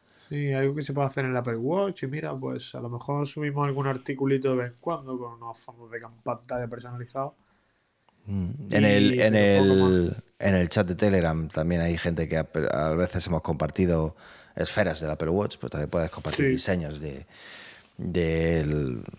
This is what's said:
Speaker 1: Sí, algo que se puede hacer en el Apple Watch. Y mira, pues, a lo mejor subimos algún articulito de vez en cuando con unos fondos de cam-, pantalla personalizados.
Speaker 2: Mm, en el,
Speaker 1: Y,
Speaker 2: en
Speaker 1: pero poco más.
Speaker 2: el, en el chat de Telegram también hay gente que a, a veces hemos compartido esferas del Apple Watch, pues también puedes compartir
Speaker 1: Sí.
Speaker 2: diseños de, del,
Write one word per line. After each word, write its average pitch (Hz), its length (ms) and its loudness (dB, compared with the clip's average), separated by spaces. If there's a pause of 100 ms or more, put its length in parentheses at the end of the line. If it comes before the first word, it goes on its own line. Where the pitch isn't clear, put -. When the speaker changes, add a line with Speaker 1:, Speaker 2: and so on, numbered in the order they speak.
(300)
Speaker 1:
Sí, 147 240 -2
algo 139 220 2
que 151 60 -4
se 135 120 -6
puede 143 140 2
hacer 135 180 -2
en 127 60 -2
el 127 40 0
Apple 120 200 -2
Watch. 175 480 -2
Y - 20 -2
mira, 151 280 -6
pues, 131 400 -8
a 127 60 -10
lo 120 80 -6
mejor 143 380 -4
subimos 143 400 -2
algún 139 220 -2
articulito 135 640 0
de 131 40 2
vez 123 160 -2
en - 80 -20
cuando 139 380 -6
con 120 160 -12
unos 117 260 -14
fondos 117 300 -20
de 117 100 -10
cam-, 117 220 -20
pantalla 123 460 -6
personalizados. 123 680 -8 (920)
Speaker 2:
Mm, 98 240 -2 (220)
en 107 120 6
el, 101 320 6
Speaker 1:
Y, 123 60 2
Speaker 2:
en 110 100 6
Speaker 1:
pero 101 320 6
poco 98 100 6
más. 95 160 6
Speaker 2:
el, 90 260 2 (220)
en 98 160 2
el 90 140 4
chat 101 180 2
de 90 80 -2
Telegram 82 540 2
también 85 320 0
hay 85 180 2
gente 82 300 -2
que 80 100 -2
a, 78 100 -2 (220)
a 78 240 0
veces 87 320 0
hemos 82 160 0
compartido 80 720 0 (400)
esferas 82 460 0
del 78 100 -4
Apple 80 200 -2
Watch, 98 280 0
pues - 140 -10
también 73 180 -4
puedes 82 200 0
compartir - 340 -4
Speaker 1:
Sí. 135 80 2
Speaker 2:
diseños 82 480 -2
de, 71 260 -10 (720)
del, 82 1040 0 (160)